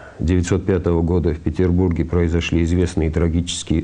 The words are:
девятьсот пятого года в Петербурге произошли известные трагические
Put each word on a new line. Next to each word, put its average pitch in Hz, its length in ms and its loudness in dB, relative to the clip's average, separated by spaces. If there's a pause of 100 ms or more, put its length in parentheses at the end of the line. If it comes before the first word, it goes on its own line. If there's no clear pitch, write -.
(180)
девятьсот 90 480 0
пятого 87 360 2
года 85 320 0
в 80 60 -8
Петербурге 87 680 0
произошли 85 580 0
известные 82 480 0
трагические 82 720 -2